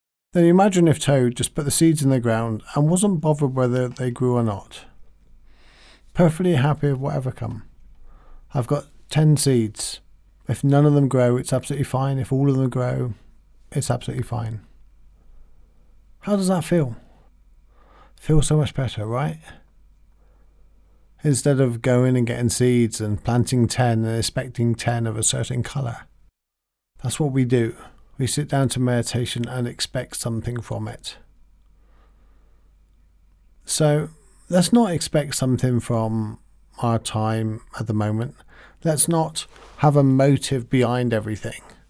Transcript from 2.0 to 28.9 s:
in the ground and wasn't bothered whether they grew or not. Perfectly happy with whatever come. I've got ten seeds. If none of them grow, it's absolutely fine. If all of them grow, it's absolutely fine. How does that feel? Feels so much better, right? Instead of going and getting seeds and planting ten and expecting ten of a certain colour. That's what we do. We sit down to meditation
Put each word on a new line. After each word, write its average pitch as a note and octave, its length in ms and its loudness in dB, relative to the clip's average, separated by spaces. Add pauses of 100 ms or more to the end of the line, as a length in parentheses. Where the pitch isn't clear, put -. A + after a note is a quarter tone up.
in C3+ 80 2
the C3 100 2
ground A2+ 420 -2 (120)
and D3 140 2
wasn't F3+ 320 2
bothered D3 360 0
whether B2+ 320 0
they B2+ 240 -4
grew B2 240 0
or A#2 80 2
not. - 420 -6 (1300)
Perfectly F3 400 2
happy C#3+ 380 2
with C3 80 -4
whatever C#3 320 -4
come. A2 320 -10 (920)
I've B2+ 140 -2
got D3 180 -2 (240)
ten D3+ 260 4
seeds. A#2+ 640 -2 (480)
If A#2+ 140 -4
none C#3+ 240 4
of D3 80 6
them C#3 140 4
grow, B2 280 2
it's - 160 -6
absolutely C#3 320 -4
fine. C3+ 340 -2
If B2+ 140 -6
all C3+ 160 2
of C3+ 80 2
them C3 140 0
grow, B2+ 440 -4 (580)
it's C#3 180 -2
absolutely B2+ 340 -4
fine. A2+ 360 -6 (1600)
How G#3 160 -2
does F#3+ 120 0
that F3+ 160 0
feel? C#3+ 320 0 (1200)
Feels D3+ 300 2
so D3+ 100 2
much D3 160 0
better, A#2+ 320 -4
right? C#3+ 360 -4 (1800)
Instead C#3+ 340 2
of A#2+ 240 0
going B2+ 340 4
and B2 80 2
getting A#2+ 260 -2
seeds A#2+ 500 2
and G#2 240 -4
planting A#2+ 420 2
ten A#2 380 0
and A2+ 120 -2
expecting A#2+ 600 -2
ten A#2 320 -4
of A2 80 -6
a A2+ 80 -4
certain B2 400 -4
colour. B2+ 420 -8 (960)
That's A#2+ 160 -6
what D3 140 -2
we C3 120 2
do. A#2+ 300 0 (480)
We A#2+ 60 0
sit D3 180 -4
down C#3 220 0
to B2+ 100 -6
meditation B2 680 -2